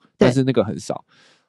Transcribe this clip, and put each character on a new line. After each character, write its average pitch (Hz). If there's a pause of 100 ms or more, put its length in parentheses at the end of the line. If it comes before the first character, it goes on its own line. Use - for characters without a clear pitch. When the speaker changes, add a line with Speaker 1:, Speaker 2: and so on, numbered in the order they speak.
(180)
Speaker 1:
对。 -
Speaker 2:
但 123
是 131
那 131
个 117
很 98
少。 - (440)